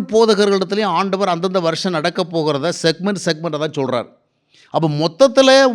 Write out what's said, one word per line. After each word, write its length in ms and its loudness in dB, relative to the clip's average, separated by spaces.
போதகர்களிடத்துலயும் 920 0
ஆண்டவர் 360 -2
அந்தந்த 280 -2
வருஷம் 320 -2
நடக்க 300 -4
போகிறத 480 -2
செக்மெண்ட், 420 -2
செக்மெண்ட்டா 340 -4
தான் 180 -6
சொல்றார். 320 -4
அப்ப 140 2
மொத்தத்துல 640 4